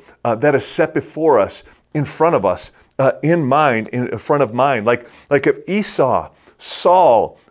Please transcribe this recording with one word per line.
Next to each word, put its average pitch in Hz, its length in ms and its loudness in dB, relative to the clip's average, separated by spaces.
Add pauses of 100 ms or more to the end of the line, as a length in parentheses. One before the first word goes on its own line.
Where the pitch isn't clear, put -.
(240)
uh, 117 120 0
that 143 180 0
is 131 100 0
set - 300 -4
before 156 440 0
us, 95 240 -2 (300)
in 147 120 -2
front 156 300 0
of 101 120 0
us, - 260 -4 (260)
uh, 131 140 2 (100)
in 160 220 0
mind, 131 440 0
in, 123 200 -6
in 110 100 -6
front 147 240 0
of 113 120 -4
mind. 123 320 0
Like, 120 220 -2 (200)
like 139 180 0
if - 220 -2
Esau, 135 600 -2 (260)
Saul, - 800 2 (120)